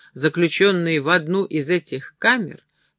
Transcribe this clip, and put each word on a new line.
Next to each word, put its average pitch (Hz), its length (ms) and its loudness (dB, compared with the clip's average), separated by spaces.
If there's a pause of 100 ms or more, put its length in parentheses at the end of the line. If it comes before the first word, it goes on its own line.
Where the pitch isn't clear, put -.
(140)
заключённый 165 840 2
в 143 120 -2
одну 180 340 2
из 143 260 -4
этих 165 480 -4
камер, 214 460 -2 (340)